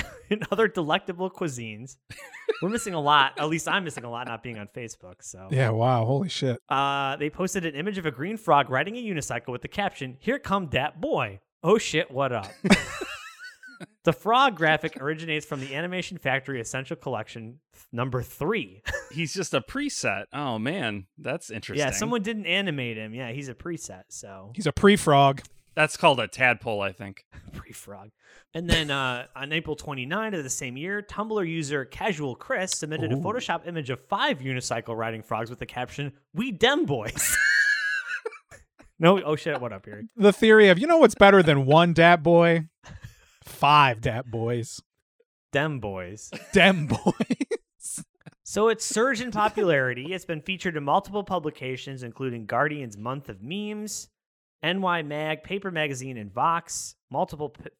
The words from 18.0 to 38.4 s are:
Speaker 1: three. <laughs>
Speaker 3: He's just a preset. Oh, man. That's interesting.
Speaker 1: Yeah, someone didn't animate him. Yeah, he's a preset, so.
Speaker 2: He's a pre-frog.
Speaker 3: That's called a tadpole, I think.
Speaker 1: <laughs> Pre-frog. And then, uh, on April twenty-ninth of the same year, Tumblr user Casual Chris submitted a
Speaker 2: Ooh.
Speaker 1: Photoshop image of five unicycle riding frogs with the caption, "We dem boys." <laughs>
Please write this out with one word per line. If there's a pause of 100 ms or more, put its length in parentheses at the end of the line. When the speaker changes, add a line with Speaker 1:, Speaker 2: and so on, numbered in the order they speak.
Speaker 1:
three. (140)
<laughs>
Speaker 3:
He's
just
a
preset.
Oh,
man. (120)
That's
interesting.
Speaker 1:
Yeah,
someone
didn't
animate
him.
Yeah,
he's
a
preset,
so.
Speaker 2:
He's
a
pre-frog. (340)
Speaker 3:
That's
called
a
tadpole,
I
think. (160)
Speaker 1:
<laughs>
Pre-frog. (440)
And
then,
uh, (100)
on
April
twenty-ninth
of
the
same
year,
Tumblr
user
Casual
Chris
submitted
a
Speaker 2:
Ooh.
Speaker 1:
Photoshop
image
of
five
unicycle
riding
frogs
with
the
caption, (220)
"We
dem
boys."
<laughs> (1500)